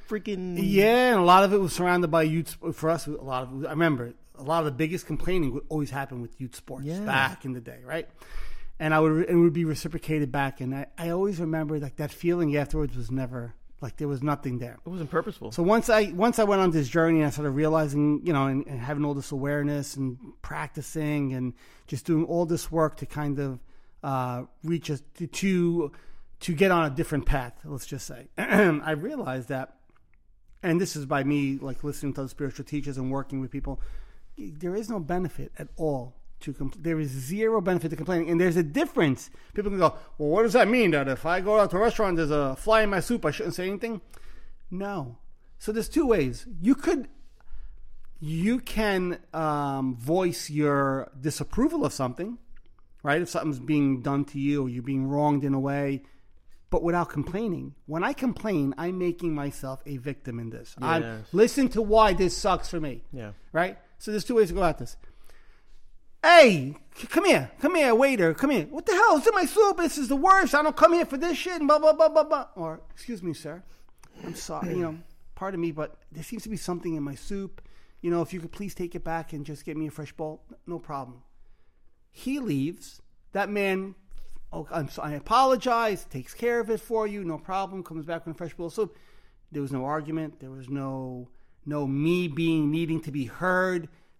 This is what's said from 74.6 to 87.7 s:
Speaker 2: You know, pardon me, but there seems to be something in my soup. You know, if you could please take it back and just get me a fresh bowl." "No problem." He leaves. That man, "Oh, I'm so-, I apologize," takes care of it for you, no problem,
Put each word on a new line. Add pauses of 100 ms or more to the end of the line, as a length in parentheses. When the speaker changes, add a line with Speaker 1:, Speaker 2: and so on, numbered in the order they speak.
Speaker 2:
You
know, (360)
pardon
me,
but (160)
there
seems
to
be
something
in
my
soup. (400)
You
know,
if
you
could
please
take
it
back
and
just
get
me
a
fresh
bowl." (240)
"No
problem." (880)
He
leaves. (300)
That
man, (580)
"Oh,
I'm
so-,
I
apologize,"
takes
care
of
it
for
you,
no
problem,